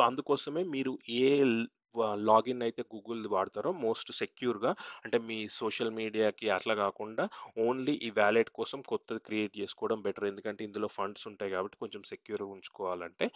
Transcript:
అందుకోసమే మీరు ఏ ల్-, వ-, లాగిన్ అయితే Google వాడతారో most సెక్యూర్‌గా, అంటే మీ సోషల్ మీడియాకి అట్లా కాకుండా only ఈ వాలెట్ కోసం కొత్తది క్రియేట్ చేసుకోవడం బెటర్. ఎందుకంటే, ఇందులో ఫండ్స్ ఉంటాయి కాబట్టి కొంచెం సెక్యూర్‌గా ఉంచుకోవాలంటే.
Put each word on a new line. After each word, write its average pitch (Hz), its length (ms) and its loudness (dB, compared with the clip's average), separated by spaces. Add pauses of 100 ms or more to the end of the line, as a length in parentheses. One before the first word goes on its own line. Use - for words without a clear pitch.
అందుకోసమే 143 640 0
మీరు 135 240 -2 (240)
ఏ 131 100 6 (160)
ల్-, 117 220 4 (300)
వ-, 113 120 2 (140)
లాగిన్ 110 400 6
అయితే 117 240 -4
Google 113 420 -8
వాడతారో 101 480 0
most - 380 -2
సెక్యూర్‌గా, 117 580 -2 (280)
అంటే 120 220 0
మీ 113 160 -6 (140)
సోషల్ 113 420 -2
మీడియాకి 110 580 0
అట్లా 98 240 0
కాకుండా 107 480 -2 (340)
only 127 420 2
ఈ 117 140 -6
వాలెట్ 107 380 6
కోసం - 320 -6
కొత్తది - 400 -6
క్రియేట్ 107 320 -2
చేసుకోవడం 107 460 -4
బెటర్. 101 260 -2
ఎందుకంటే, 101 360 -6
ఇందులో 104 260 -4
ఫండ్స్ 101 360 -6
ఉంటాయి 101 260 -6
కాబట్టి 95 280 -4
కొంచెం 104 260 -10
సెక్యూర్‌గా 101 460 -8
ఉంచుకోవాలంటే. 92 840 -4